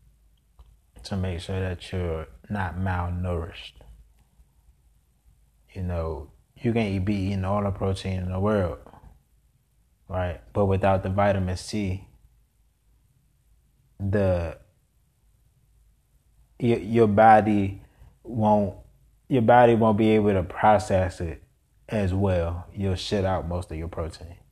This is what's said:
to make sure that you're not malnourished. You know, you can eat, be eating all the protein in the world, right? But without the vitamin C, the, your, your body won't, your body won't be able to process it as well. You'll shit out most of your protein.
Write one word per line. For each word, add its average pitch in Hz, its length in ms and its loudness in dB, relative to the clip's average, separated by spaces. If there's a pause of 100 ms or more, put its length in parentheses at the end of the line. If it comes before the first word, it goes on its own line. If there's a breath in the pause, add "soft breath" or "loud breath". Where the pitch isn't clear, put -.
(1040)
to 101 120 -8
make 92 240 -4
sure 95 200 -6
that 92 320 -8
you're 85 340 -4 (220)
not 92 280 -6
malnourished. 90 960 -6 (2000)
You 98 80 -10
know, 82 480 -6 (260)
you 120 160 -2
can 113 140 0
eat, 98 140 -2
be 104 140 -2
eating 98 300 -2
all 101 180 -2
the 101 80 -2
protein 95 480 -4
in 92 120 -6
the 92 80 -4
world, 98 400 0 (1300)
right? 87 320 -6 (120)
But 104 140 0
without 95 360 2
the 98 60 -6
vitamin 98 480 0
C, 98 500 -6 (1900)
the, 95 600 -2 (2000)
your, 117 200 2
your 113 300 4
body 104 760 6 (400 soft breath)
won't, 107 540 0 (520)
your 131 140 2
body 120 320 8
won't 110 240 2
be 110 120 4
able 107 220 4
to 95 100 0
process 95 800 0
it 85 220 -8 (460)
as 101 260 -2
well. 87 580 -2
You'll 98 220 -2
shit 98 300 -2
out 90 240 -2
most 87 220 -8
of 85 60 -10
your 82 120 -8
protein. 82 480 -12 (160)